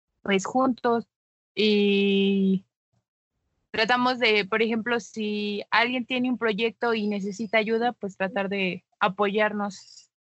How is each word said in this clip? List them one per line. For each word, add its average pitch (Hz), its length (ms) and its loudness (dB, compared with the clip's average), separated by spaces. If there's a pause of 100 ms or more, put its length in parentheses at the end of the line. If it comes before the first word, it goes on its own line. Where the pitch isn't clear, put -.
(240)
pues, 196 240 0
juntos. 247 580 0 (480)
Y 196 1120 2 (1040)
tratamos 247 480 2
de, 214 280 2
por 220 180 0
ejemplo, 233 360 -2
si 208 720 -4
alguien 240 380 0
tiene 254 240 -2
un 240 80 -4
proyecto 226 560 0
y 208 100 -2
necesita 208 540 -2
ayuda, 226 340 0
pues, 196 240 -12
tratar 196 320 -4
de 185 340 -4 (160)
apoyarnos. 208 1120 -2 (180)